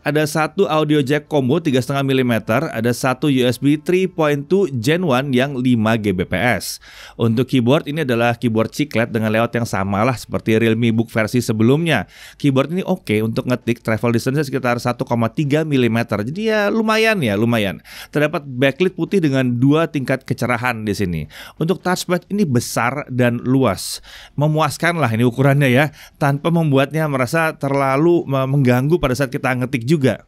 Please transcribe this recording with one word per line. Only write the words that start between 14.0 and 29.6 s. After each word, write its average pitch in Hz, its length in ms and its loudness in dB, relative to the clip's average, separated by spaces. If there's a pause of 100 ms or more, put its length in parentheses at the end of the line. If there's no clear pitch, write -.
distance 131 360 -2
sekitar 123 320 -2
satu 123 240 -4
koma 117 240 0
tiga 151 320 0
milimeter. 117 640 0
Jadi 202 240 -4
ya 208 240 0
lumayan 220 480 0
ya, 104 160 0
lumayan. 110 440 0 (320)
Terdapat 151 320 -2
backlit 139 480 0
putih 165 280 -2
dengan 131 360 2
dua 151 320 4
tingkat 135 360 -4
kecerahan 117 600 -4
di 101 80 0
sini. 87 280 -2 (360)
Untuk 165 240 -2
touchpad 180 480 -2
ini 202 160 0
besar 123 640 -2
dan 123 320 0
luas, 127 600 0 (360)
memuaskan 156 640 0
lah 120 80 2
ini 113 160 2
ukurannya 135 480 2
ya, 139 120 4 (360)
tanpa 147 320 0
membuatnya 151 560 2
merasa 147 480 -2
terlalu 139 720 2
me-, 135 160 0
mengganggu 135 560 2
pada 127 160 0
saat 139 160 -4
kita 131 240 -4
ngetik 123 320 -4